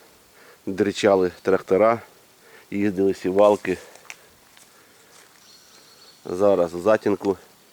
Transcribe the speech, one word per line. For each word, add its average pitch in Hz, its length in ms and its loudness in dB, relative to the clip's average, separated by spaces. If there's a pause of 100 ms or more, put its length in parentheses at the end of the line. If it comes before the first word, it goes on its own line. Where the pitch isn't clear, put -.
(640)
дричали 98 680 0 (100)
трактора, 98 600 0 (720)
їздили 98 400 -2
сівалки. 98 640 0 (2500)
Зараз 90 480 0
в 87 80 -10
затінку 101 560 -2 (360)